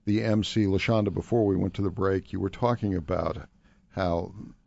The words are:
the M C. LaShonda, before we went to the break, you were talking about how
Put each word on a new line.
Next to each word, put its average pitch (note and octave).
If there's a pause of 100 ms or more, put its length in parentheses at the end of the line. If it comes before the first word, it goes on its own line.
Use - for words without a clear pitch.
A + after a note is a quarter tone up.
the G#2+
M G#2+
C. G#2+
LaShonda, G2+
before G#2+
we G2
went F#2+
to G2
the G2
break, F#2+
you F#2
were F#2+
talking A#2
about E2 (560)
how F2+ (340)